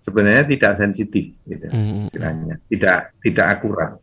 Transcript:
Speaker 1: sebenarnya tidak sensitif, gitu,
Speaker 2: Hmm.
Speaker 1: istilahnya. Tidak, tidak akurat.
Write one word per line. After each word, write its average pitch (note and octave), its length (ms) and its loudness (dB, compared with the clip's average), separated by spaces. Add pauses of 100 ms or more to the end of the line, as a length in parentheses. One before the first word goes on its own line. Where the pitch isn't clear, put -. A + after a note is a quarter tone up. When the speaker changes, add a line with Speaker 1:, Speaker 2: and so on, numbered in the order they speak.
Speaker 1:
sebenarnya G#2+ 480 4
tidak A#2 320 2
sensitif, G2+ 640 -2
gitu, - 240 -12
Speaker 2:
Hmm. G#2 400 -2
Speaker 1:
istilahnya. D#2+ 480 -6 (100)
Tidak, F#2 540 0
tidak F#2+ 260 2 (140)
akurat. G2 320 -4 (100)